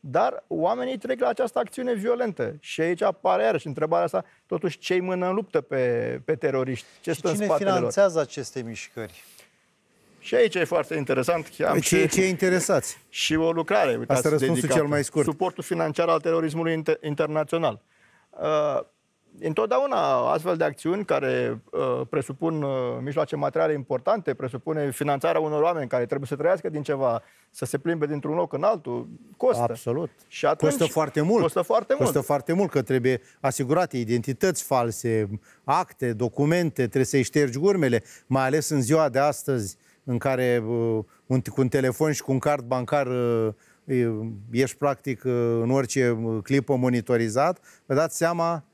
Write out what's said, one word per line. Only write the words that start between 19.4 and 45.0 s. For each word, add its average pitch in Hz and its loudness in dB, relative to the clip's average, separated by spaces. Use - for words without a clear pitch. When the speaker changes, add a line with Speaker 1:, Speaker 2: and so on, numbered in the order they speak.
Speaker 1:
întotdeauna 170 2
astfel 165 0
de 165 0
acțiuni 165 -2
care, 127 0
uh, 127 -2
presupun, 151 -4
uh, 139 -2
mijloace 147 -4
materiale 156 0
importante, 147 -2
presupune 139 -4
finanțarea 147 0
unor 151 0
oameni 160 0
care 123 0
trebuie 139 -4
să 147 -4
trăiască 160 0
din 151 -6
ceva, 135 0
să - -8
se 139 -4
plimbe 160 -2
dintr-un 147 -4
loc 170 -2
în 147 -4
altul, 135 -2
costă. 120 2
Speaker 3:
Absolut. 120 -2
Speaker 1:
Și - -4
atunci 156 2
Speaker 3:
Costă - 0
foarte 151 0
mult. 196 4
Speaker 1:
Costă 165 0
foarte 220 2
Speaker 3:
Costă 254 2
Speaker 1:
mult. 139 0
Speaker 3:
foarte 143 0
mult, 180 2
că 139 0
trebuie 127 0
asigurate 143 0
identități 120 0
false, 113 0
acte, 135 0
documente, 143 0
trebuie 123 2
să-i 135 2
ștergi 135 0
urmele, 147 2
mai 131 2
ales 143 0
în 147 0
ziua 151 4
de 127 0
astăzi, 135 0
în 123 -2
care, 127 2
uh, 113 0
un, 127 2
cu - -4
un 131 4
telefon 135 2
și 131 -4
cu 135 -2
un 135 2
card 143 0
bancar, 127 0
uh, 120 0
e-, 123 0
ești 120 0
practic, 139 -2